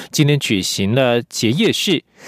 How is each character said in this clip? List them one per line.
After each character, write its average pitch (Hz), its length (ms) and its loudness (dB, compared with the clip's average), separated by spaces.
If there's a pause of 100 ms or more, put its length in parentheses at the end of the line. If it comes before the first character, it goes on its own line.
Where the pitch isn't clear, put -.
(100)
今 147 160 2
天 143 120 4
举 110 200 -2
行 98 360 -2
了 120 260 2
结 - 300 -2
业 175 200 0
式。 - 320 -2 (240)